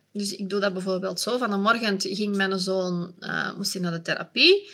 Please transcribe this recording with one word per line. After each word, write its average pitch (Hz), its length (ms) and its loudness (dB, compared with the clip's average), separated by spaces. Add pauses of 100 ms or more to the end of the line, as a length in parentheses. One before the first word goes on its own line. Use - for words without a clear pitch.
(120)
Dus 202 240 -4
ik 196 140 -6
doe 202 100 -2
dat 196 140 2
bijvoorbeeld 185 460 -2
zo. 240 180 0
Van 247 120 0
de 202 80 0
morgen 208 440 2
ging 202 340 -2
mijn 196 240 2
zoon, 180 600 -2
eh, - 380 -4
moest 202 160 -4
hij 185 80 -4
naar 175 100 0
de 165 100 -4
therapie. 294 720 4